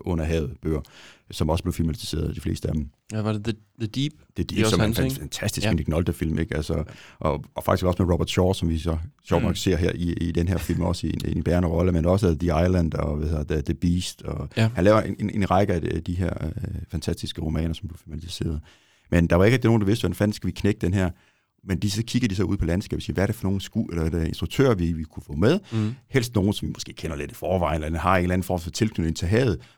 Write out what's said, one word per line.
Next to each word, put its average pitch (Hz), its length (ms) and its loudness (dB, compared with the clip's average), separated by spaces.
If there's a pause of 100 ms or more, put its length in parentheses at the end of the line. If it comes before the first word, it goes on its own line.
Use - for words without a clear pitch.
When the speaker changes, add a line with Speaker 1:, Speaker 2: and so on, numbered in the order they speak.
Speaker 1:
Under 82 200 0
havet 78 360 0
bøger, 78 200 -2 (500)
som 80 180 -2
også 82 140 0
blev 87 100 -2
filmatiseret, - 600 -4
de - 60 -10
fleste - 260 -4
af - 60 -2
dem. 76 140 -2 (260)
Speaker 2:
Ja, 110 80 -4
var 107 120 -2
det 104 100 -6
The, 113 100 -2 (260)
The 110 80 -4
Deep? 139 260 -4
Speaker 1:
The - 60 -20 (180)
Speaker 2:
Det 90 60 -2
er - 120 -6
Speaker 1:
Deep, - 100 2
Speaker 2:
også 110 60 2
Speaker 1:
som - 80 4
er 113 40 4
en - 40 4
Speaker 2:
hans, - 120 0
Speaker 1:
fan-, - 60 2
Speaker 2:
ikke? 135 140 -4
Speaker 1:
fantastisk - 460 -4
Speaker 2:
Ja. 92 80 2
Speaker 1:
Nick 80 140 0
Nolte-film, 82 520 0
ikke? 80 160 -2
Altså, 78 220 -2
Speaker 2:
Ja. 78 40 0 (380)
Speaker 1:
og, 71 240 -2 (120)
og - 80 -6
faktisk 90 220 2
også 90 180 2
med 87 100 2
Robert 85 160 0
Shaw, 92 240 2
som 85 160 -2
vi 82 100 0
så 80 180 -2 (280)
sjovt 87 180 2
Speaker 3:
Mm. 107 40 2
Speaker 1:
nok 95 100 0
ser 90 200 2
her 87 180 2
i, 85 180 -2
i 82 180 -2
den 85 160 2
her 90 100 2
film 85 240 0
også 87 260 -2
i - 20 0
en, - 160 -2
i - 120 -2
en 85 60 -2
bærende 87 260 2
rolle, 87 220 2
men 82 140 2
også 90 340 4
The 85 260 2
Island 87 280 2
og, 76 240 -2
hvad 78 120 -2
hedder 78 140 -2
det, 76 220 -2
The 82 80 0
Beast. 87 480 0
Og 76 360 -8
Speaker 2:
Ja. 113 180 4
Speaker 1:
han 87 80 2
laver 107 180 8
en, 98 180 -4
en, 104 100 -2
en 95 220 0
række 98 220 4
af 87 80 0
de, 82 200 -2
de 87 120 -6
her, 87 200 -2 (120)
øh, 82 60 -6 (400)
fantastiske 85 500 -4
romaner, 82 320 -2
som - 140 -8
blev 82 100 -14
filmatiseret. 80 640 -8 (520)
Men 85 160 6
der 85 80 4
var 92 100 8
ikke 117 100 6
rigtig 120 140 2
nogen, 113 120 6
der 98 60 0
vidste, 107 140 2
hvordan 87 140 0
fanden 104 180 2
skal - 140 -8
vi 90 40 0
knække - 280 0
den 90 140 0
her. 92 160 2 (540)
Men 92 160 -2
de, 107 120 0
så 107 120 -2
kigger 123 240 0
de 95 80 -4
så 98 80 0
ud 98 140 0
på - 80 -2
landskabet 82 340 -2
og 76 40 -8
siger, - 100 -6
"Hvad 87 100 2
er 101 40 4
det 104 80 -2
for - 80 -6
nogle 95 180 0
sku-, - 280 -4
eller 82 200 -2
hvad 78 40 0
er 85 60 0
det, 80 80 0
instruktører, 120 480 2
vi, 87 160 0
vi 80 120 -4
kunne - 240 -14
få 73 60 -10
med?" 113 260 4 (120)
Speaker 2:
Mm. 110 240 -2 (140)
Speaker 1:
Helst 120 260 0
nogen, 101 180 4
som - 140 -6
vi - 60 -6
måske - 200 -12
kender 80 240 -8
lidt 71 140 -8
i - 20 -16
forvejen, 80 500 0
eller 78 160 -2
har 95 180 2
en 90 60 2
eller 90 100 2
anden 92 100 2
form 90 160 -2
for 85 100 -8
tilknytning 82 480 0
til - 100 -2
havet. 110 300 4 (200)